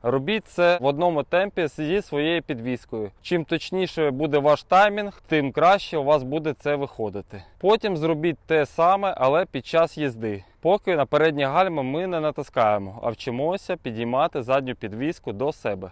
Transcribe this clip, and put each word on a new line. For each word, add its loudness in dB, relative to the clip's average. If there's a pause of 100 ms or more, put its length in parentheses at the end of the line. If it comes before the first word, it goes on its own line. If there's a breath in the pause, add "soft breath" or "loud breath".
Робіть -2
це 2
в -2
одному 2
темпі 0
зі -2
своєю -2
підвіскою. -6 (120)
Чим -2
точніше -2
буде 0
ваш 4
таймінг, 2
тим 0
краще 2
у -2
вас 4
буде -4
це -2
виходити. -6 (160)
Потім 2
зробіть 0
те 2
саме, 2
але 2
під -8
час 2
їзди. -4 (160)
Поки 2
на 2
передні 2
гальми 0
ми -2
не -2
натискаємо, 0
а -2
вчимося -4
підіймати -2
задню 0
підвіску -8
до -2
себе. -8